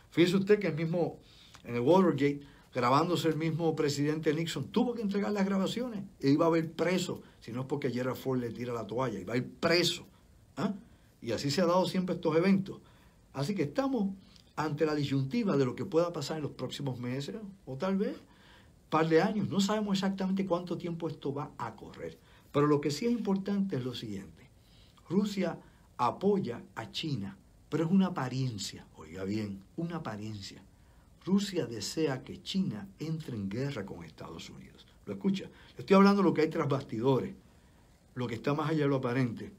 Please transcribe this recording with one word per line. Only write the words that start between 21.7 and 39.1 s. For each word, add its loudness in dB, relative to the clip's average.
correr. -14
Pero 4
lo 6
que 0
sí -2
es 2
importante 0
es -2
lo -6
siguiente. -10
Rusia 0
apoya 0
a -10
China, -6
pero 0
es 0
una 6
apariencia, -4
oiga -12
bien, -4
una -6
apariencia. -10
Rusia 0
desea -2
que -14
China -4
entre -6
en -4
guerra -4
con -12
Estados -14
Unidos. -20
¿Lo -8
escucha? -2
Le -10
estoy 6
hablando 8
de 6
lo 6
que 2
hay 4
tras 0
bastidores, 0
lo -6
que -6
está -2
más -2
allá 2
de 2
lo 2
aparente -2